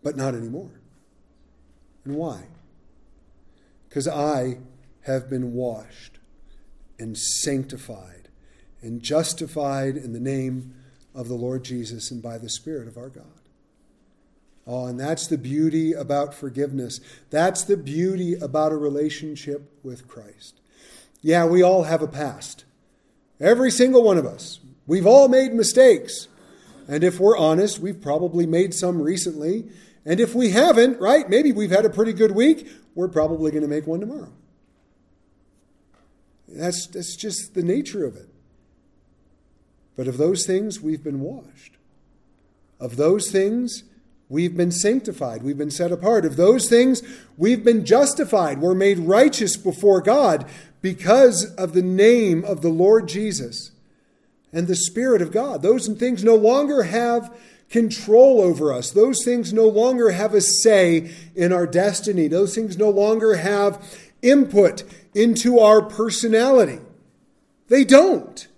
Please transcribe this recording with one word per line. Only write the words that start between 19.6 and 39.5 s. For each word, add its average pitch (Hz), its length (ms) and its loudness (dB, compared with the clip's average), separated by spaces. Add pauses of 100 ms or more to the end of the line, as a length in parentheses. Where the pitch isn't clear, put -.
with 123 240 -18
Christ. - 520 -20 (640)
Yeah, 170 240 0
we 175 180 4
all 180 200 4
have 156 200 -2
a 151 40 -6
past. - 580 -12 (760)
Every 240 320 2
single 254 320 4
one 196 160 4
of 135 60 -4
us. - 340 -16 (260)
We've 175 220 0
all 269 200 8
made 254 260 2
mistakes. 233 720 2 (600)
And 151 160 -4
if 175 160 -2
we're 202 180 4
honest, 165 420 0
we've 185 220 -10
probably 170 440 -2
made 165 300 -2
some 180 260 -4
recently. 175 680 -6 (360)
And 170 160 -4
if 233 160 0
we 240 160 0
haven't, 247 480 4
right, 262 280 2
maybe 262 240 2
we've 208 200 -2
had 202 140 2
a 220 40 2
pretty 220 240 -2
good 208 180 2
week, 262 360 0 (260)
we're 180 140 -6
probably 160 440 -2
gonna 151 160 -4
make 151 200 -6
one 165 120 -6
tomorrow. 233 340 -14 (2250)
That's, 170 380 -10
that's 175 300 -14
just - 400 -12
the 180 80 -4
nature 196 420 -4
of 117 100 -10
it. - 140 -20 (1700)